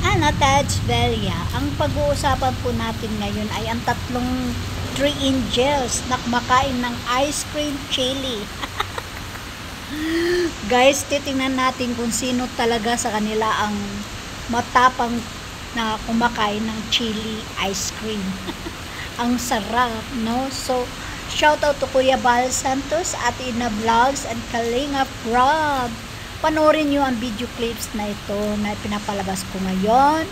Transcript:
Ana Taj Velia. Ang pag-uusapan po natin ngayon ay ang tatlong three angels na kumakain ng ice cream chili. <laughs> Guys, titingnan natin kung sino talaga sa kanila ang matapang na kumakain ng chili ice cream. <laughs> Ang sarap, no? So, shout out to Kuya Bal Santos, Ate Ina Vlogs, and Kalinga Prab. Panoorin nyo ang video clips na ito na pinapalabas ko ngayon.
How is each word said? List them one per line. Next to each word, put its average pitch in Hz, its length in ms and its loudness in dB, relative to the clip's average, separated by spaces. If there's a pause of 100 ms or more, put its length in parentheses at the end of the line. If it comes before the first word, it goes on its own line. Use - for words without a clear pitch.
Ana 349 320 4
Taj 277 320 4 (160)
Velia. 220 560 0 (160)
Ang 277 240 0
pag-uusapan 277 800 2
po 240 160 -2
natin 226 320 -2 (160)
ngayon 208 320 -2
ay 220 160 -2
ang 233 160 -2
tatlong 247 400 -2 (720)
three 285 240 2
angels 262 880 2
na 247 80 0
kumakain 247 640 2
ng 240 120 -4 (280)
ice 294 320 -2
cream 294 320 -2
chili. 262 560 -2 (960)
<laughs> 330 1300 -2
Guys, 254 400 4
titingnan 269 480 -2
natin 254 400 0
kung 233 160 -2
sino 254 320 -2 (160)
talaga 233 400 2
sa 220 160 -2
kanila 214 320 0 (160)
ang 214 120 -2 (760)
matapang 240 640 2 (640)
na 220 160 0 (160)
kumakain 226 560 2
ng 220 120 -4 (120)
chili 214 480 -2 (240)
ice 196 400 -2
cream. 214 160 -4 (320)
<laughs> - 240 -8 (400)
Ang 240 240 0
sarap, 226 640 0 (240)
no? 254 240 0
So, 254 320 -2 (480)
shout 302 320 4
out 294 160 2
to 254 160 0
Kuya 262 240 6
Bal 247 320 4
Santos, 277 720 0
Ate 247 240 0
Ina 240 320 -2
Vlogs, 233 480 4
and 233 80 -4 (160)
Kalinga 262 560 0 (160)
Prab. 262 640 4 (560)
Panoorin 311 480 6
nyo 285 80 4
ang 262 160 2
video 233 400 -4
clips 233 400 -4
na 208 160 -2
ito 202 300 -4 (180)
na 208 240 -2
pinapalabas 202 720 -2
ko 190 80 -2
ngayon. 247 680 4